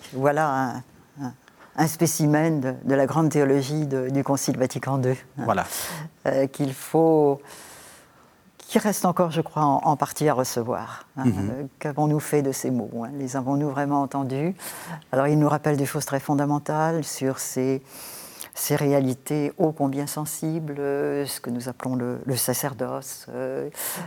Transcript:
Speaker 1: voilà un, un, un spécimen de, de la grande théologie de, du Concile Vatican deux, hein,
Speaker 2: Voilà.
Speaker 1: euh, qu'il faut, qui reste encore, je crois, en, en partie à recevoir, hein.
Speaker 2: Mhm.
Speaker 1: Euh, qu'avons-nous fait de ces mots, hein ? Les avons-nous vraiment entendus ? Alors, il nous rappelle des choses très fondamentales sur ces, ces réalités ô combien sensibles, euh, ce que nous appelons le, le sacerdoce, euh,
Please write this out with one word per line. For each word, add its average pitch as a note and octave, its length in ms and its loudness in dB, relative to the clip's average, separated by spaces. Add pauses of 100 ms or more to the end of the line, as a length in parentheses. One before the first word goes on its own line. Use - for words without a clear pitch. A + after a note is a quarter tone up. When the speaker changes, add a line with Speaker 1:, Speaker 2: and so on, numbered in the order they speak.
(120)
Speaker 1:
voilà C#3+ 360 2
un, C3 280 -2 (440)
un, B2 140 -6 (420)
un D#3+ 100 4
spécimen D#3 720 2
de, B2+ 140 -2 (100)
de C3+ 120 4
la C3+ 100 4
grande D3+ 240 2
théologie C#3+ 560 2
de, C3 240 -2
du C#3 140 2
Concile C#3 340 0
Vatican C3 400 0
deux, B2+ 180 2 (220)
hein, C3 60 -6
Speaker 2:
Voilà. A2+ 200 2 (640)
Speaker 1:
euh, C3+ 220 2
qu'il C3+ 260 -2
faut, D#3 640 4 (1200)
qui - 200 -2
reste G#3 280 2
encore, F3 240 2
je D#3 100 0
crois, D#3 240 0
en, C#3 200 4
en D3+ 120 4
partie D3+ 320 0
à C#3 60 4
recevoir, A#2 720 -4 (100)
hein. C3+ 80 -4
Speaker 2:
Mhm. G2 260 2
Speaker 1:
Euh, C3+ 140 -6 (140)
qu'avons-nous D3+ 420 0
fait D3 220 2
de C3+ 100 0
ces C3 180 -2
mots, A#2 340 -2
hein ? A#2 120 -8
Les C3+ 200 -6
avons-nous C#3+ 340 0
vraiment C#3+ 320 0
entendus ? C#3 520 -2 (580)
Alors, C3+ 160 4
il D3+ 100 4
nous D3 100 6
rappelle D3 280 2
des C#3 100 0
choses C#3+ 180 -4
très C3+ 160 -2
fondamentales D3 840 0
sur C3 340 -4
ces, C3 420 -2 (720)
ces - 200 -2
réalités C#3+ 840 2
ô D#3+ 160 2
combien C#3+ 360 -2
sensibles, D#3 720 -4
euh, C#3+ 460 -2
ce - 140 -8
que - 80 -10
nous B2 200 -4
appelons B2+ 260 -4
le, B2 320 -2
le C3 100 0
sacerdoce, C3 960 -4
euh, C3 400 -6 (360)